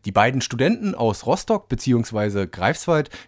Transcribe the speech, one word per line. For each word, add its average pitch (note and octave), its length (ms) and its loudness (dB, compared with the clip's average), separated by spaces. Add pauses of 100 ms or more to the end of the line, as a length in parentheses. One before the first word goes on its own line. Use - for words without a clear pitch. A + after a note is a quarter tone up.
Die G2+ 60 -4
beiden A#2+ 300 4
Studenten F#3 520 0
aus A2+ 320 -2
Rostock F#3 420 0
beziehungsweise G#2+ 800 0
Greifswald D3 640 0 (180)